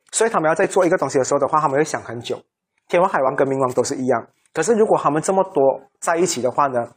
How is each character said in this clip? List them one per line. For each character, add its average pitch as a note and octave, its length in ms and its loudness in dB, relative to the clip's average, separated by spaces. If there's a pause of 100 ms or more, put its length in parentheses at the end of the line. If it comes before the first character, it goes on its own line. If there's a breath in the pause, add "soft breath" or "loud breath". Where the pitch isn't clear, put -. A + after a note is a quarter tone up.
(120)
所 A3 160 2
以 - 20 -2
他 G#3+ 100 0
们 D#3 80 0
要 D#3+ 60 4
在 F#3+ 140 0
做 F#3 180 2
一 D#3+ 40 2
个 F3+ 80 2
东 C3+ 120 -2
西 C#3+ 80 0
的 B2+ 60 4
时 C3+ 100 -4
候 C#3+ 60 2
的 C3+ 80 0
话， D#3 120 0
他 D3+ 80 2
们 C3+ 100 -2
会 D3+ 60 4
想 D3+ 200 -6
很 A#2+ 160 -12
久。 A#2 200 -8 (480)
天 F3 140 2
王、 F#3+ 80 2
海 F#3 140 -2
王 C3 120 0
跟 C#3 120 2
冥 C3+ 120 -2
王 B2+ 140 0
都 B2 100 2
是 C#3 120 -6
一 C3 120 -4
样。 A#2 200 0 (260)
可 D#3+ 80 -2
是 G#3+ 120 2
如 G#3+ 120 2
果 D#3+ 160 2
他 D#3 80 0
们 D3+ 120 0
这 G3 100 -2
么 F#3+ 100 2 (120)
多 C3+ 280 2 (180)
在 E3+ 180 -2
一 F3 80 2
起 - 160 -4
的 B2 100 0
话 C#3+ 160 0
呢， B2 180 -2 (120)